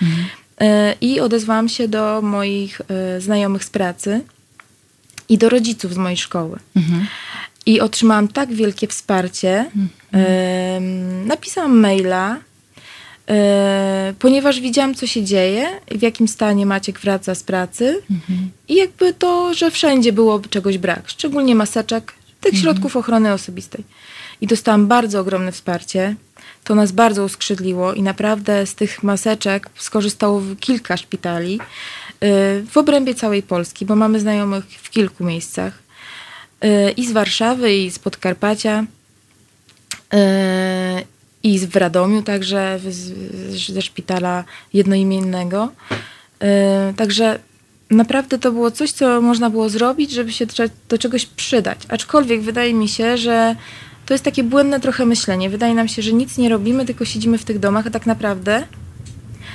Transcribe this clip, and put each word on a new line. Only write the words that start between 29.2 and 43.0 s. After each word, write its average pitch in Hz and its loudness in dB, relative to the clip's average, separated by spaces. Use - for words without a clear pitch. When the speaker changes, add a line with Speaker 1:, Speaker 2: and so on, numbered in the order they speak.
Speaker 2:
skorzystało 208 -2
w-, 196 -8
kilka 226 -2
szpitali, 175 -6
y, 202 2
w - 0
obrębie 285 4
całej 208 -2
Polski, 180 -4
bo 208 2
mamy 220 2
znajomych 202 -2
w - -18
kilku 190 0
miejscach. 175 -6
Y, 202 4
i 247 -2
z 233 -4
Warszawy, 226 0
i 185 -2
z - -12
Podkarpacia, 214 -2
y, - 4
i 202 2
z, 185 -4
w 180 -2
Radomiu 185 2
także, 190 -4
w, 185 -10
z, 180 -10